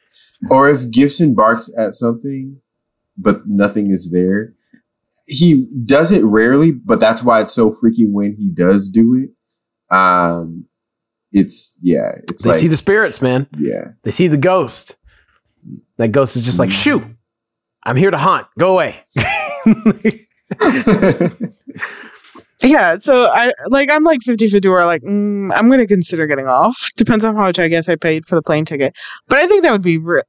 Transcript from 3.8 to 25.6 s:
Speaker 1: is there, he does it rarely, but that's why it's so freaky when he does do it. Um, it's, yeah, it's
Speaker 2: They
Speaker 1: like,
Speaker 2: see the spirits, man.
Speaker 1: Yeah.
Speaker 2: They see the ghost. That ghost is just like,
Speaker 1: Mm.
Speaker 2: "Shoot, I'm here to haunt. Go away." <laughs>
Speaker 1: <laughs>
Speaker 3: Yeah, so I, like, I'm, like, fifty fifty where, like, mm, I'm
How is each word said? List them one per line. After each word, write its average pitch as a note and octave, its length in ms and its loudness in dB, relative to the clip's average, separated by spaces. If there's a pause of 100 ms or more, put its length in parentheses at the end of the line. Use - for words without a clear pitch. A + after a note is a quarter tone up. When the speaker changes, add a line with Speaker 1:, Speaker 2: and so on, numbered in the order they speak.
Speaker 1:
is F2 220 -4
there, F#2+ 400 -2 (760)
he C#3+ 400 2 (180)
does C#3 280 2
it F#3 120 2
rarely, A#2+ 460 4
but A#2 300 -2
that's A2+ 240 0
why A2+ 160 2
it's G#2+ 140 -4
so A2 180 2
freaky A#2 340 0
when G#2 320 -4
he G#2 100 -4
does G2 400 0
do A2+ 280 2
it. C3 140 -4 (580)
Um, E2+ 760 0 (680)
it's, - 500 -2
yeah, D2 300 -2 (180)
it's - 140 -10
Speaker 2:
They - 80 -2
Speaker 1:
like, E2 80 2
Speaker 2:
see - 80 2
the D#3+ 100 2
spirits, G3+ 460 -2
man. C3 240 -2 (100)
Speaker 1:
Yeah. D3 360 -8 (100)
Speaker 2:
They A2 80 -6
see F3 160 0
the D3+ 100 2
ghost. C#3+ 600 -2 (1000)
That A2+ 140 -2
ghost C3+ 240 0
is A#2+ 100 -4
just B2 140 -2
like, A#2+ 120 0
Speaker 1:
Mm. - 120 -2
Speaker 2:
"Shoot, C4 220 0 (800)
I'm A#2+ 100 -4
here F3+ 160 4
to E3+ 80 -2
haunt. D3+ 300 0 (100)
Go F#3 140 2
away." D#3+ 240 0 (180)
<laughs> - 1120 -2 (240)
Speaker 1:
<laughs> G#3+ 960 0 (1160)
Speaker 3:
Yeah, A#3 360 4
so B3 320 2
I, A#3+ 220 2 (160)
like, C#4 220 0
I'm, D4+ 120 2
like, D#4 200 2
fifty A3+ 260 0
fifty G3 200 2
where, F3+ 180 4
like, E3+ 160 -2
mm, G3+ 520 -4
I'm A3 140 2